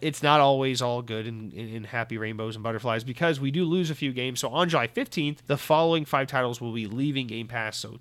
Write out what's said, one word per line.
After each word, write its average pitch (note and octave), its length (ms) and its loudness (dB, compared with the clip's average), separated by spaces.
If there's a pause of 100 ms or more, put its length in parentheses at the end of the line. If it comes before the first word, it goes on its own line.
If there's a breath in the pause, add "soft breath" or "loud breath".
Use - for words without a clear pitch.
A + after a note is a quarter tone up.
it's D#3 200 -2
not D3+ 200 8
always C3+ 400 4
all A#2+ 180 0
good A2 260 -6
and, A2 280 -8
and, A2 200 -10
and A2+ 120 -8
happy A#2 320 -4
rainbows A2 360 -4
and A2 80 -10
butterflies A2+ 400 0
because C3+ 380 0
we C#3 100 0
do E3+ 140 2
lose E3+ 240 2
a D#3 60 -2
few C3+ 180 -2
games. B2 280 -4
So B2+ 100 -2
on E3+ 180 2
July C3+ 200 4
fifteenth, D3+ 580 -2
the C#3+ 100 2
following D#3+ 480 4
five C3+ 220 0
titles B2 340 0
will A#2 140 -6
be A2+ 120 -4
leaving C3 420 -2
Game A2+ 200 -8
Pass. A2+ 300 -4
So A#2 220 -10